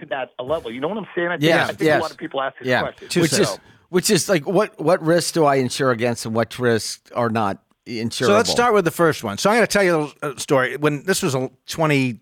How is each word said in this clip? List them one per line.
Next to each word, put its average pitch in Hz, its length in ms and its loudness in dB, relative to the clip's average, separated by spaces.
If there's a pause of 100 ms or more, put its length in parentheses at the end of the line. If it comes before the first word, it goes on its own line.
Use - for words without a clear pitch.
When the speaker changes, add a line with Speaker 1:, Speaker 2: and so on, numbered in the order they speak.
Speaker 1:
to 165 60 -18
that 139 240 -8 (140)
level? 143 260 -6
You 123 100 -10
know 143 80 -2
what 214 100 -6
I'm 185 160 -10
saying? 175 140 -2
I 175 60 -4
think, 151 100 -6
Speaker 2:
Yes, 160 240 2
Speaker 1:
I - 40 -6
think - 100 -12
Speaker 2:
yes. 151 160 4
Speaker 1:
a - 40 -2
lot 156 80 -4
of - 80 -20
people 143 240 -6
ask 135 160 -8
this 127 100 -8
Speaker 2:
Yeah. 123 140 2
Speaker 1:
question. - 260 -8
Speaker 3:
Two 175 140 -2
Speaker 2:
Which 160 80 2
Speaker 3:
cents. 165 220 2
Speaker 2:
is, 92 60 -12 (300)
which 180 220 0
is 180 180 2
like, 151 180 0
what, 196 340 0
what 156 220 2
risks 165 300 2
do 165 120 2
I 139 120 4
insure 131 360 0
against, 120 340 -2
and 113 80 -6
what 113 240 -2
risks 117 540 -2
are 120 180 0
not 107 320 -2 (240)
insurable? 117 400 -4
Speaker 3:
So 208 80 4
let's 226 160 2
start 240 240 2
with 202 100 4
the 160 60 0
first 160 340 0
one. 101 140 -6
So - 100 2
I'm 220 80 4
gonna 214 100 4
tell 202 160 2
you 175 140 2
a - 20 2
little, 147 140 -4 (100)
uh, 147 140 -6
story. 135 400 0
When 147 280 -2
this 185 180 0
was 147 120 0
a 131 160 -4 (160)
twenty 135 560 0